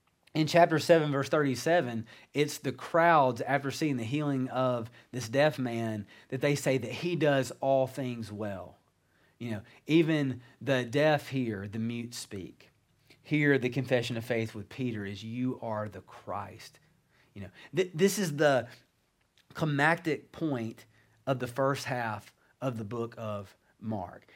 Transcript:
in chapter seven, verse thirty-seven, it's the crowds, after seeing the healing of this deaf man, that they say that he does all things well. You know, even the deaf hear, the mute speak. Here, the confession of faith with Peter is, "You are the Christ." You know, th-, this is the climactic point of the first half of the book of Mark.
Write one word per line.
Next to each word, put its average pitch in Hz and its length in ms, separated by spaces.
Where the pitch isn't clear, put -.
in 156 100
chapter 170 320
seven, 151 340
verse 135 180
thirty-seven, 139 760
it's 143 240
the - 120
crowds, 143 720
after 135 300
seeing 143 260
the 113 80
healing 135 460
of 123 400
this 120 200
deaf 143 280
man, 113 460
that 131 140
they 147 120
say 139 220
that 117 160
he 175 240
does 139 360
all 135 240
things 120 440
well. 101 460
You 120 140
know, 104 80
even 151 560
the 127 240
deaf 143 440
hear, 113 380
the 101 120
mute 117 340
speak. - 580
Here, 147 340
the 123 140
confession 120 480
of 113 80
faith 113 280
with 101 140
Peter 110 380
is, 101 180
"You 123 380
are 107 260
the 95 140
Christ." - 800
You 101 80
know, 101 100
th-, 185 200
this 196 240
is 160 180
the 139 320
climactic 156 800
point 123 520
of 135 120
the 123 80
first 135 400
half 113 440
of 131 160
the 110 80
book 117 320
of 104 400
Mark. 104 560